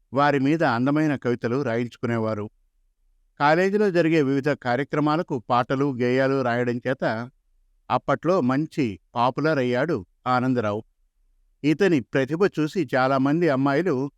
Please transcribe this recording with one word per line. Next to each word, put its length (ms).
వారి 260
మీద 260
అందమైన 520
కవితలు 460
రాయించుకునేవారు. 880
కాలేజీలో 500
జరిగే 320
వివిధ 280
కార్యక్రమాలకు 880
పాటలు, 580
గేయాలు 460
రాయడం 460
చేత 420
అప్పట్లో 500
మంచి 600
పాపులర్ 440
అయ్యాడు 480
ఆనందరావు. 580
ఇతని 360
ప్రతిభ 440
చూసి 520
చాలామంది 520
అమ్మాయిలు 680